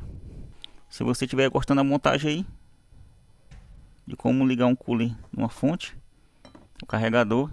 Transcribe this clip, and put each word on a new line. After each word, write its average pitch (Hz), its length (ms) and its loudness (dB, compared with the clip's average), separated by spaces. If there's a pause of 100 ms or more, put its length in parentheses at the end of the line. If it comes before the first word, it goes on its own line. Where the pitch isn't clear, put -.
(920)
Se - 140 -6
você 123 240 0
tiver 135 200 2
gostando 135 300 2
da 139 60 4
montagem 139 440 2
aí, 165 180 -2 (1600)
de 131 120 -12
como 131 280 2
ligar 123 220 4
um 127 80 6
cooler 117 400 -2 (160)
numa 113 180 -4
fonte, - 480 -4 (840)
o - 40 -14
carregador, 113 680 2